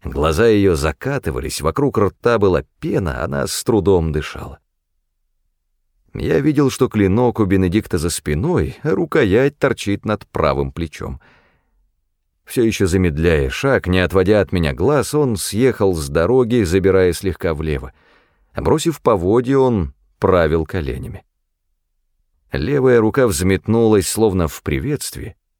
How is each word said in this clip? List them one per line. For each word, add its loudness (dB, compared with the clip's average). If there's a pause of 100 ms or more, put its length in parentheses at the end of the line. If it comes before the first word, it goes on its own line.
Глаза 0
её 4
закатывались, -6
вокруг -2
рта 0
была 2 (160)
пена, -4
она -4
с -8
трудом 2
дышала. -8 (1500)
Я -2
видел, 2
что 0
клинок 2
у 2
Бенедикта 0
за -2
спиной, -4
а -4
рукоять 0
торчит -4
над -4
правым -2
плечом. -10 (1200)
Всё -2
ещё 0
замедляя 0
шаг, -2
не 2
отводя 2
от -2
меня 0
глаз, -2
он 0
съехал 0
с -6
дороги, 2
забирая 2
слегка -4
влево. -6 (600)
Бросив -2
поводья, 2
он 0 (240)
правил 2
коленями. -8 (1300)
Левая 2
рука 2
взметнулась, 2
словно 0
в -12
приветствии. -6 (260)